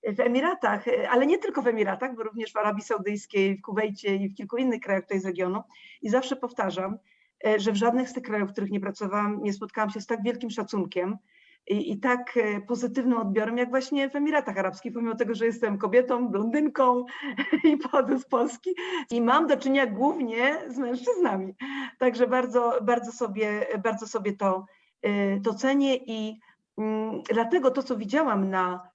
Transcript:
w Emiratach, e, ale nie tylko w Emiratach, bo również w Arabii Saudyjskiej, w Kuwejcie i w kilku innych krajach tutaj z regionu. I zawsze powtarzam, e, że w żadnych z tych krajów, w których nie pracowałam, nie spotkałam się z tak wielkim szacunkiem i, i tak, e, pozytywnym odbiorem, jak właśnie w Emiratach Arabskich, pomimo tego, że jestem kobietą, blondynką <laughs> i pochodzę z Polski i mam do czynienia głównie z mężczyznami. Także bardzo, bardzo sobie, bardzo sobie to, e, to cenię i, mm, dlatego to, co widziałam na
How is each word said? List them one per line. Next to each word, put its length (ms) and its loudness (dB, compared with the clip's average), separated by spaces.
w 40 -10
Emiratach, 680 2
e, 220 2
ale 160 6
nie 120 4
tylko 240 -2
w 60 2
Emiratach, 480 0
bo 80 -8
również 300 -8
w 40 -2
Arabii 260 0
Saudyjskiej, 760 0
w 40 -14
Kuwejcie 540 -2
i 140 -2
w 60 -16
kilku 220 -6
innych 240 0
krajach 220 -2
tutaj 160 -2
z 60 -6
regionu. 360 -2
I 80 -4
zawsze 260 2
powtarzam, 640 -4
e, 120 4
że 120 2
w 40 0
żadnych 340 2
z 40 -16
tych 100 -6
krajów, 260 -2
w 20 -16
których 200 -4
nie 80 0
pracowałam, 640 -2
nie 100 -2
spotkałam 360 -4
się 120 -8
z 60 -14
tak 160 -2
wielkim 260 -4
szacunkiem 680 -4
i, 220 -2
i 80 -4
tak, 380 0
e, 240 0
pozytywnym 560 0
odbiorem, 400 0
jak 120 0
właśnie 400 0
w 60 -8
Emiratach 420 0
Arabskich, 360 -4
pomimo 220 -2
tego, 200 0
że 100 -2
jestem 320 0
kobietą, 500 2
blondynką 760 2
<laughs> 320 -2
i 40 2
pochodzę 420 2
z 60 -14
Polski 440 0
i 100 0
mam 260 4
do 100 4
czynienia 300 2
głównie 680 0
z 100 -8
mężczyznami. 760 0
Także 300 2
bardzo, 540 2
bardzo 300 0
sobie, 560 -2
bardzo 240 -2
sobie 260 -4
to, 320 -2
e, 380 0
to 140 0
cenię 420 2
i, 440 -6
mm, 440 -2
dlatego 380 4
to, 120 -2
co 140 -2
widziałam 520 0
na 460 -2